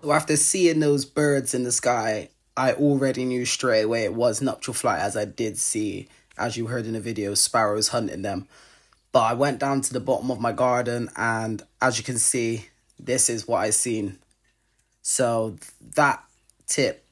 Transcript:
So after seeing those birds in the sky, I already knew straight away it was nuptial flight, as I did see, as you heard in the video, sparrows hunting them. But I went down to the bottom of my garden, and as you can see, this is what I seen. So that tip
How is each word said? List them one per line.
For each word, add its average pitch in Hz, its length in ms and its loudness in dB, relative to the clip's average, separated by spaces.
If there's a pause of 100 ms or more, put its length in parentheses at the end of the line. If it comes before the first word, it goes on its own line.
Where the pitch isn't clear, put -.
So 147 100 0
after 156 240 2
seeing 170 420 4
those 143 240 4
birds 143 500 0
in 127 100 0
the 123 80 -2
sky, 113 580 0 (260)
I 131 180 2
already 135 520 2
knew 123 200 0
straight 117 360 2
away 113 240 2
it 104 80 0
was 113 280 2
nuptial 123 340 -4
flight, 104 240 0
as 101 180 -2
I 104 80 -2
did 104 320 -6
see, 101 500 -4 (300)
as 110 180 -4
you 113 120 -4
heard 117 180 -4
in 113 80 -6
the 110 80 -4
video, 104 320 -4
sparrows 107 560 2
hunting 110 320 -4
them. 98 260 -6 (640)
But 123 120 4
I 117 100 2
went 135 260 0
down 139 220 0
to - 120 -4
the 127 60 -2
bottom 127 320 -2
of 123 80 -4
my 117 140 0
garden, 120 640 0
and 110 440 -2 (200)
as 127 160 2
you 113 80 -6
can 123 140 -4
see, 113 480 0 (300)
this - 320 0
is 113 200 -6
what 117 80 2
I 107 140 0
seen. 107 480 -2 (800)
So 117 560 0 (380)
that 147 280 2 (440)
tip - 440 0